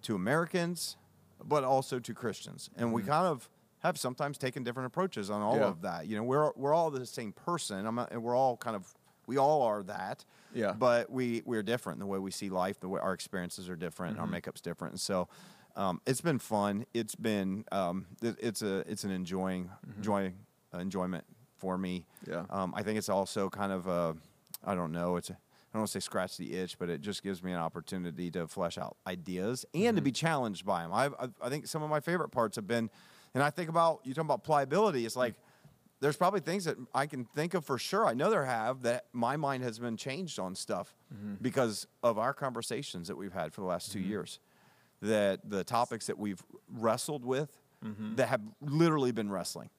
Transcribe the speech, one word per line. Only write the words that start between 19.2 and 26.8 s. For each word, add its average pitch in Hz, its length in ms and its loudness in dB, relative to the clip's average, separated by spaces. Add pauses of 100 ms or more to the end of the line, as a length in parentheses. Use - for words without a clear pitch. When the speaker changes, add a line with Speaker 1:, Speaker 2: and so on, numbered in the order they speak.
Speaker 2:
Mm-hmm. 104 140 -12
Speaker 1:
joy, 98 320 0 (400)
uh, 87 60 -6
enjoyment 90 440 -2 (360)
for 92 180 -2
me. 92 300 -4 (200)
Speaker 2:
Yeah. 85 220 -4
Speaker 1:
Um, 95 260 -2
I 117 60 -2
think 107 160 0
it's 104 120 -4
also 98 380 2
kind 98 240 -2
of 92 140 -2
a, 87 300 2 (500)
I 101 80 0
don't 87 180 0
know, 87 260 0
it's - 120 -6
a, 92 40 -10
I 85 40 -14 (360)
don't 110 80 0
wanna 107 80 0
say 101 100 -4
scratch 92 380 -2
the - 180 -8
itch, 90 240 -4
but 87 100 -4